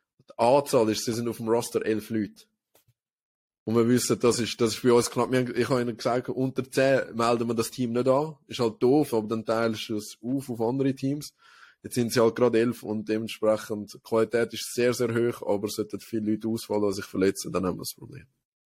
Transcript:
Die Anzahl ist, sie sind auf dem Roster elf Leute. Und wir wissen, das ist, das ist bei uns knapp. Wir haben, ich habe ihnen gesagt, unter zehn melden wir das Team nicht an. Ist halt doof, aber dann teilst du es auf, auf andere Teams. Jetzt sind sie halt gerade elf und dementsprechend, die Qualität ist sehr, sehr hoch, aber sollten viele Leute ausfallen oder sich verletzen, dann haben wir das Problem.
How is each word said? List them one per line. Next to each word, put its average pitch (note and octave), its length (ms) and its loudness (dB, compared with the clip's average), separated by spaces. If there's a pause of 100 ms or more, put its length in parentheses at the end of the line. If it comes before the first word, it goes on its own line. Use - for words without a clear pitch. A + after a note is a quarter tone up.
(200)
Die - 180 -14
Anzahl A#2+ 520 4
ist, G#2+ 140 -2
sie A#2+ 80 -2
sind A#2 160 -4
auf G#2+ 100 -6
dem A2+ 100 -6
Roster A#2 360 0
elf G#2+ 260 -2
Leute. G#2+ 340 -6 (1200)
Und A2 100 -2
wir A#2 140 6
wissen, A#2+ 320 2
das A#2+ 180 4
ist, A2 220 -4
das A2+ 140 2
ist - 80 -10
bei B2 100 6
uns A#2+ 180 4
knapp. A#2+ 220 -2
Wir B2+ 80 4
haben, A#2+ 160 -4
ich A#2 120 0
habe B2 140 2
ihnen A#2+ 140 -6
gesagt, B2 320 -2
unter C3 420 -4
zehn C3+ 460 2
melden A#2 320 2
wir A#2 60 -2
das A2+ 180 -2
Team A#2+ 200 -4
nicht B2 140 0
an. D3 300 2 (100)
Ist A2+ 140 -8
halt A2+ 200 -2
doof, C3+ 340 4
aber G#2+ 120 0
dann A2+ 180 -4
teilst A2+ 440 -2
du A2 80 -4
es G#2 260 -10
auf, C3 260 -4
auf A2+ 120 -6
andere C3 340 0
Teams. C#3 400 -6 (500)
Jetzt - 120 -14
sind A#2 160 0
sie B2 80 4
halt A2+ 160 4
gerade A2+ 240 4
elf A#2+ 240 -2
und G#2+ 240 -6
dementsprechend, G#2+ 840 -2
die B2+ 40 -20
Qualität A2+ 540 0
ist - 200 -10
sehr, A#2+ 220 2
sehr A#2 180 -2
hoch, A#2 320 -2
aber G2+ 240 0
sollten G#2 300 -6
viele G#2+ 320 -4
Leute A2 160 -2
ausfallen G#2+ 380 -2
oder G2+ 80 0
sich G2 120 -8
verletzen, F#2+ 480 -2
dann F#2 140 -2
haben E2+ 100 -2
wir - 60 -14
das - 120 -10
Problem. - 320 -20 (400)